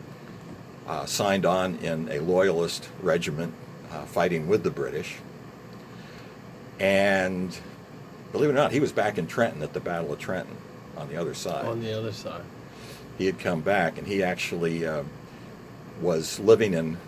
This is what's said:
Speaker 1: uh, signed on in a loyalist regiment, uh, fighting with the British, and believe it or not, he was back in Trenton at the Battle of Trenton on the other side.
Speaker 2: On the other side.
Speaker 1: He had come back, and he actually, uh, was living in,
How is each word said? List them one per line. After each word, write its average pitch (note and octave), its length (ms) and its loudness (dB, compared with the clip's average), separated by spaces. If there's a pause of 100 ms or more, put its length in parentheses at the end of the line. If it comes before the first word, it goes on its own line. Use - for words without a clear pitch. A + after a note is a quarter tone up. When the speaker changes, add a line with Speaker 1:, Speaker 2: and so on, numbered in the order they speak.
(880)
Speaker 1:
uh, D2+ 180 -4
signed G2 400 4
on F#2 320 4
in D#2+ 340 -2
a D2 80 0
loyalist E2+ 720 4 (120)
regiment, E2+ 520 2 (380)
uh, D2+ 120 -8
fighting E2+ 440 2
with G#2 160 4
the F#2+ 80 2
British, C#2 460 -4 (1600)
and F#2+ 760 4 (760)
believe C#3 180 4
it C#3+ 40 4
or - 20 4
not, C#3+ 160 6
he C#3 80 2
was C#3+ 120 4
back G#2 260 2
in E2 100 -2
Trenton A2+ 340 0
at D2+ 120 -4
the - 60 -2
Battle E2 340 -2
of C#2+ 60 -6
Trenton - 380 -4 (400)
on D2 120 -8
the D2 80 -6
other E2+ 160 -2
side. E2 320 -4
Speaker 2:
On A2+ 160 -2
the A2 160 -4
other A2 140 -4
side. F2 320 -10 (720)
Speaker 1:
He F#2 80 2
had F#2 140 2
come F2 220 0
back, F2 360 4
and C#2+ 100 -8
he G2 160 2
actually, E2+ 640 0
uh, D#2 180 -2 (960)
was D#2+ 400 0
living G#2+ 340 8
in, D#2+ 240 0 (100)